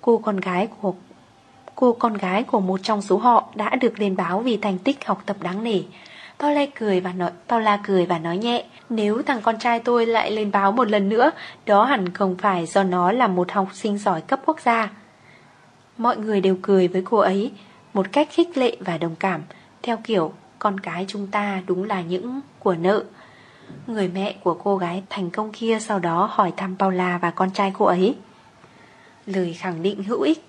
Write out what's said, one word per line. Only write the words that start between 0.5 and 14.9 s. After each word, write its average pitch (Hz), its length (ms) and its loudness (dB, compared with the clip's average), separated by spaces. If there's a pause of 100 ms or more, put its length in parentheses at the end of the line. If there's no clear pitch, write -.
của, 185 120 -2 (800)
cô 247 180 4
con 233 240 0
gái 196 260 -2
của 226 160 0
một 190 240 0
trong 208 180 -2
số 196 160 2
họ 233 380 4
đã 214 200 -2
được 226 240 0
lên 196 160 0
báo 185 240 -2
vì 233 180 0
thành 202 200 -2
tích 269 280 -2
học 190 200 -4
tập 196 160 -4
đáng 185 220 -6
nể. 214 180 0 (580)
Paula 294 260 2 (140)
cười 202 200 2
và 180 140 -4
nói, 175 180 -2 (160)
Paula 220 300 4
cười 196 280 2
và 175 140 0
nói 170 180 -4
nhẹ, 233 280 -2 (240)
"Nếu 220 320 0
thằng 269 200 -2
con 226 180 0
trai 233 200 0
tôi 233 260 2
lại 226 260 2
lên 214 200 -2
báo 196 200 4
một 233 180 2
lần 202 200 2
nữa, 247 220 4 (340)
đó 202 180 6
hẳn 226 300 2
không 190 240 0
phải 185 280 0
do 196 180 2
nó 180 280 2
là 240 160 2
một 180 240 0
học 190 220 0
sinh 208 240 -4
giỏi 185 240 0
cấp 269 240 -2
quốc 311 140 0
gia." 226 320 0 (1040)